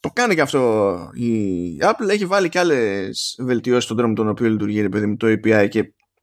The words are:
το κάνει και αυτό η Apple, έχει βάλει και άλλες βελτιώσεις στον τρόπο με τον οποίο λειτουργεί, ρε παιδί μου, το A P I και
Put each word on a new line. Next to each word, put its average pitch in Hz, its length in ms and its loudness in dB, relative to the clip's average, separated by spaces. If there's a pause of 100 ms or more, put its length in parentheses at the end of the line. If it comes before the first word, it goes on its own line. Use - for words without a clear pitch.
το - 100 -6
κάνει 240 240 0
και 156 60 2
αυτό 107 760 0
η 95 640 -2
Apple, 214 280 0
έχει 208 180 0
βάλει 190 220 0
και 175 100 -4
άλλες 113 800 -2
βελτιώσεις 123 460 0
στον 113 120 -6
τρόπο 120 140 2
με 107 60 0
τον 107 120 0
οποίο 113 200 0
λειτουργεί, 104 320 0
ρε 101 80 0
παιδί 104 180 -2
μου, 104 100 -2
το 113 100 0
A 107 180 2
P 107 200 4
I 101 40 4
και 104 260 -2 (280)